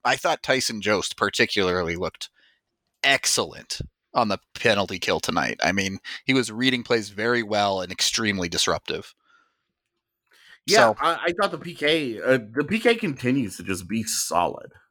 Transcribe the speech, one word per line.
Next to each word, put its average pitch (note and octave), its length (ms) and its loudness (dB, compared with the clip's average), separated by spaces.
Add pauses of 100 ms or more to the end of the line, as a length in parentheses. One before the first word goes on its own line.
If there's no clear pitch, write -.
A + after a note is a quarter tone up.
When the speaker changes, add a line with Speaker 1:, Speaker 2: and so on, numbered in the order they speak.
Speaker 1:
I B2+ 120 2
thought D#3+ 260 0
Tyson A#2+ 400 0
Jost G2+ 340 0
particularly F2+ 800 0
looked F2 320 -6 (760)
excellent - 760 0 (320)
on A#2+ 160 2
the F#2+ 100 0 (160)
penalty G2+ 440 2
kill F2 220 0
tonight. B1+ 440 -2
I F2 80 2
mean, F#2+ 280 -2 (260)
he C3 80 2
was A2+ 180 0
reading B2 300 0
plays A2 260 0
very A2+ 340 0
well G2+ 380 0
and F2+ 100 -8
extremely F#2+ 600 -2
disruptive. D#2 640 -4 (1500)
Speaker 2:
Yeah, F#3+ 100 4
Speaker 1:
So A2+ 240 6
Speaker 2:
I, D#3+ 180 2 (100)
I E3+ 120 2
thought G3 100 2
the E3 80 -8
P E3+ 160 -12
K, D3 460 0
uh, B2+ 180 4 (140)
the D3 160 0
P G#3+ 100 0
K A#3 160 4
continues C3+ 640 -2
to F2+ 60 -14
just F#2 260 -6
be A2 140 -2
solid. - 680 -2 (180)